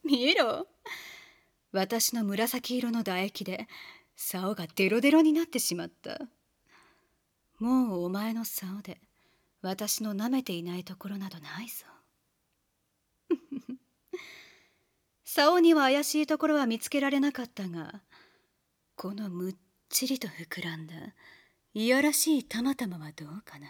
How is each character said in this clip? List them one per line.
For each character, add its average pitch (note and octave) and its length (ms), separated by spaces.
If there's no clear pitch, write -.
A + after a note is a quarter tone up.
見 C#4 300
ろ。 D4 320
私 G3 420
の A3+ 100
紫 A#3+ 540
色 A#3+ 140
の A#3 80
唾 F#3+ 240
液 G#3 200
で F#3+ 220
竿 F#3+ 400
が F3 140
デ F#3+ 200
ロ A3 120
デ C#4 100
ロ D#4 100
に D#4 120
な D#4+ 100
っ E4 40
て - 120
し - 160
ま F3 120
っ - 20
た。 - 320
も A#3+ 400
う F3 60
お F3 40
前 G#3 240
の A3+ 120
竿 G3 380
で F#3 180
私 G3 420
の G#3 100
舐 G#3+ 140
め C4 160
て G#3 80
い E3+ 100
な F3 140
い F3+ 80
と F#3 120
こ - 120
ろ G3 100
な G3 100
ど E3+ 120
な D3+ 200
い A#3 80
ぞ。 - 180
<laughs> C4+ 520
竿 D#4+ 340
に E4 160
は D4+ 80
怪 C#4 220
し D4+ 180
い D4 40
と D#4 120
こ D#4 80
ろ D4+ 80
は C#4+ 120
見 A3+ 120
つ - 100
け C#4+ 120
ら C#4 100
れ C#4 80
な C#4 140
か B3+ 100
っ A#3 60
た F#3+ 200
が、 E3+ 320
こ F#3+ 180
の G#3 160
む F3+ 220
っ F3+ 60
ち - 180
り C4 140
と A3+ 80
膨 E3 360
ら E3 120
ん D#3+ 100
だ E3 80
い A3 140
や C4 120
ら D4 120
し D4+ 260
い B3 60
玉 B3+ 320
玉 F#3+ 200
は D#3 160
ど D#3 140
う E3 180
か - 140
な。 C#3+ 120